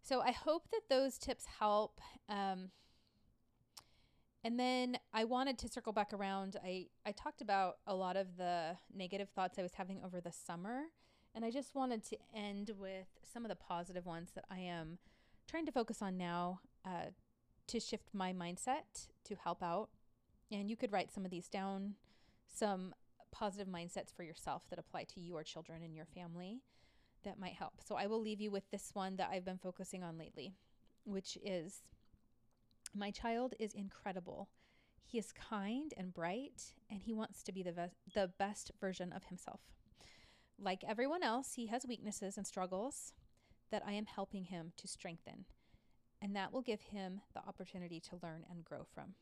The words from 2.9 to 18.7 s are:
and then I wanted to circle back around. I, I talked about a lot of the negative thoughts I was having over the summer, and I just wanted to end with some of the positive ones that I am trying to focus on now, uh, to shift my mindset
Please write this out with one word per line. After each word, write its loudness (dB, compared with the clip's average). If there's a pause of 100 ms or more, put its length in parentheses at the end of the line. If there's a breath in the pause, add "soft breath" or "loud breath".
and 4
then 6 (140)
I 6
wanted 4
to -2
circle -2
back 4
around. 0
I, -2 (160)
I 0
talked -6
about 6
a 4
lot 4
of 2
the 2 (160)
negative -2
thoughts 2
I 2
was -2
having -4
over -4
the -6
summer, -4 (420 soft breath)
and -2
I 4
just 0
wanted 2
to -4 (180)
end -2
with -6 (160)
some -6
of -2
the 2
positive -2
ones -4
that -8
I -4
am -2 (480 soft breath)
trying 0
to 0
focus 4
on 2
now, 2 (240)
uh, 0 (560)
to 2
shift -4
my 2
mindset 0 (160)